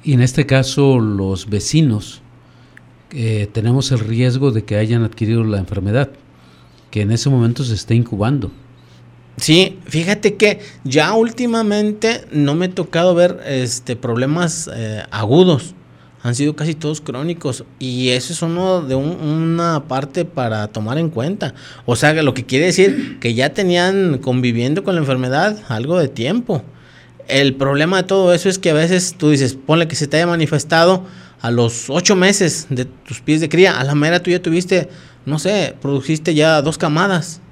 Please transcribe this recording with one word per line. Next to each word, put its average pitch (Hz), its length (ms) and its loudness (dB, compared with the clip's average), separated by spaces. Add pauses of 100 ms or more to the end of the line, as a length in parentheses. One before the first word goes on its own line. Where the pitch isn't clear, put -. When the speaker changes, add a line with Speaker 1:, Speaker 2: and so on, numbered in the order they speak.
Speaker 1:
Y 151 80 0
en 127 80 4
este 123 260 2
caso, 135 540 2
los 98 500 -2
vecinos, 107 720 0 (880)
eh, 110 420 -2
tenemos 120 380 0
el 127 80 2
riesgo 123 540 2
de 110 120 -2
que 107 120 -4
hayan 113 260 2
adquirido 113 400 0
la 107 160 0
enfermedad, 98 520 -2 (840)
que 107 80 -2
en 104 100 0
ese 117 200 2
momento 120 340 2
se 117 100 -2
esté 113 220 -2
incubando. 117 560 -2 (880)
Speaker 2:
Sí, 185 480 2
fíjate 196 500 0
que 208 240 2 (240)
ya 151 300 2
últimamente 226 1160 0
no 143 240 2
me 180 120 0
ha 180 40 -4
tocado 180 420 0
ver, 175 320 2
este, 127 520 -4
problemas, 139 760 -2
eh, 107 380 -8
agudos. 135 640 2 (460)
Han 120 140 -2
sido 143 220 -2
casi 156 180 -4
todos 151 260 -6
crónicos 147 640 -8 (140)
y 127 300 -4
eso 123 240 -2
es 165 100 -6
uno 175 400 0
de 131 140 -2
un, 143 240 -2
una 160 680 0
parte 135 380 -4
para 110 420 -4
tomar 110 320 -6
en 165 120 -2
cuenta. 139 440 -6 (320)
O - 80 0
sea, 151 180 2 (120)
lo 131 100 2
que 123 100 -6
quiere 139 220 2
decir 190 540 2
que 117 140 -2
ya 131 200 0
tenían 180 640 2
conviviendo 127 640 0
con 196 140 -2
la 165 40 0
enfermedad 139 560 0 (120)
algo 131 280 -2
de 156 120 2
tiempo. 170 560 -4 (640)
El 135 260 2
problema 139 440 0
de 180 40 0
todo 185 320 4
eso 175 140 0
es 185 100 -2
que 185 120 0
a 156 40 2
veces 180 420 0
tú 151 140 2
dices, 135 240 2
ponle 160 320 0
que 160 80 -8
se 147 140 -4
te 147 80 -2
haya 165 100 2
manifestado 170 760 2 (360)
a 120 120 -2
los 120 360 0
ocho 180 280 2
meses 185 520 2
de 127 160 -4
tus - 360 -14
pies 156 200 0
de 160 80 -2
cría, 180 300 4
a 127 60 -2
la 143 100 0
mera 156 260 2
tú 175 120 -2
ya 175 100 0
tuviste, 180 460 0 (360)
no 151 140 -2
sé, 185 420 -2
produjiste 156 540 -2
ya 151 280 4
dos 151 160 -4
camadas 165 600 -2 (120)